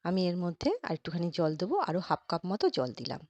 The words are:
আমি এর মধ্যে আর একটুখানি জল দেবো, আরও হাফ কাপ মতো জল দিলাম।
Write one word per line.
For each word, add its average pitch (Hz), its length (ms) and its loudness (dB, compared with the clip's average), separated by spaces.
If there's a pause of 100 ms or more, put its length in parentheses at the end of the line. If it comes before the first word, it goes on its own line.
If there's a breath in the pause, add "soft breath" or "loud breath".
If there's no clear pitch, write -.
আমি 185 240 2
এর 175 140 -2
মধ্যে 175 260 0 (160)
আর - 120 0
একটুখানি 170 300 -2 (100)
জল 156 140 4 (100)
দেবো, 226 140 0 (140)
আরও 170 180 0
হাফ - 220 2
কাপ 170 120 0 (100)
মতো 220 140 2 (120)
জল 127 120 0 (100)
দিলাম। 131 300 -8